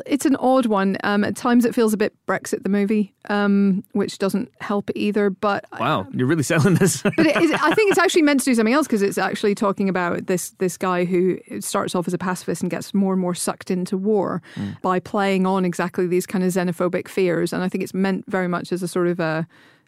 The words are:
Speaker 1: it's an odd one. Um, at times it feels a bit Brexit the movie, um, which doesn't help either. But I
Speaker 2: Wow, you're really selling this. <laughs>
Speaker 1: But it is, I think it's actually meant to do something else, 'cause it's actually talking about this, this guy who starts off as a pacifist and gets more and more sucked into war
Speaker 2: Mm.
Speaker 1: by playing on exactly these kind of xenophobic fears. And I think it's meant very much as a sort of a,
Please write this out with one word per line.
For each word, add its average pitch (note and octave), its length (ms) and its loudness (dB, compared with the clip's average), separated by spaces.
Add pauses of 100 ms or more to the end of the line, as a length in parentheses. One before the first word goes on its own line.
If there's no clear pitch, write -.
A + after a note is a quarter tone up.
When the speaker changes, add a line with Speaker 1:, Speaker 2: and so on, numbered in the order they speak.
Speaker 1:
it's - 200 -2
an C#4 100 4
odd B3+ 300 4
one. G3 400 2
Um, G#3 180 2
at - 140 -2
times A#3+ 280 2
it A3+ 80 2
feels A3 200 2
a G#3 40 -2
bit G#3 160 0 (140)
Brexit - 360 -4
the F#3+ 60 -2
movie, G3+ 460 0 (140)
um, G3+ 520 2 (120)
which - 260 -2
doesn't G3 400 -2
help G3+ 340 -4
either. G#3 380 0
But G3+ 400 -2
I - 80 -16
Speaker 2:
Wow, A2+ 320 0
you're B2+ 160 -2
really D#3+ 160 2
selling E3+ 320 2
this. - 260 2
<laughs> G3+ 160 0
Speaker 1:
But - 80 -
it D4 160 4
is, D#4+ 120 4
I D4+ 200 2
think G#4 160 4
it's - 80 4
actually F4 260 4
meant C#4+ 180 4
to - 40 -2
do C4 100 2
something A3 180 2
else, D4 140 2
'cause G#3+ 140 0
it's G3 160 0
actually G3+ 380 0
talking G3 340 0
about F3+ 380 -2
this, F#3 320 -2
this F#3 180 -2
guy F3+ 280 0
who F3+ 340 0 (220)
starts G3 340 -4
off F3 120 0
as F3+ 60 -4
a F3 60 -2
pacifist F#3 420 -4
and F3+ 80 -2
gets - 240 -8
more G3 200 2
and F#3+ 80 0
more F3+ 120 -2
sucked - 380 -6
into F#3 260 -4
war F#3+ 440 0 (140)
Speaker 2:
Mm. G2+ 260 -8
Speaker 1:
by F#3 180 0
playing F#3+ 480 0
on F#3+ 180 2
exactly F3+ 400 -2
these F3+ 220 0
kind F#3 160 -2
of F#3 80 2
xenophobic F3+ 560 -2
fears. F3 460 0
And E3+ 100 -2
I F#3 60 -2
think F#3+ 160 -6
it's - 100 -12
meant F#3+ 320 0
very F#3 220 -2
much F3 240 -4
as F3 100 -4
a F3 40 -4
sort F3 200 0
of F3 140 -2
a, D#3+ 260 -2 (400)